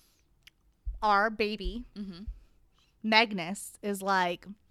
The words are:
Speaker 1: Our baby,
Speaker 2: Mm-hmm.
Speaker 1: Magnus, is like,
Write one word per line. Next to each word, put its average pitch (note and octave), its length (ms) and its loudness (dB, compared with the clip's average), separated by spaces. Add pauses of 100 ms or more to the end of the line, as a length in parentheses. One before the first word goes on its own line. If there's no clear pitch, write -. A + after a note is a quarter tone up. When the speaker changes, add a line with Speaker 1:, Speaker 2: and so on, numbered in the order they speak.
(1040)
Speaker 1:
Our G#3 260 6
baby, G#3+ 560 -4 (100)
Speaker 2:
Mm-hmm. F#3+ 280 -10 (800)
Speaker 1:
Magnus, G#3+ 800 0
is G3+ 180 -4
like, F#3 460 0 (240)